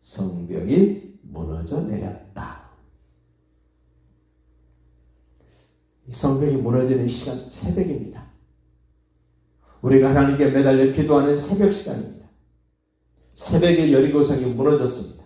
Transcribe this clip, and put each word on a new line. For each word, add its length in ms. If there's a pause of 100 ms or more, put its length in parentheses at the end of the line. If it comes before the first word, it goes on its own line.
성벽이 1200
무너져 600
내렸다." 800 (3500)
이 20
성벽이 460
무너지는 500
시간 300 (120)
새벽입니다. 760 (1600)
우리가 280
하나님께 420
매달려 400
기도하는 460
새벽 340
시간입니다. 560 (1080)
새벽에 560
여리고성이 540
무너졌습니다. 800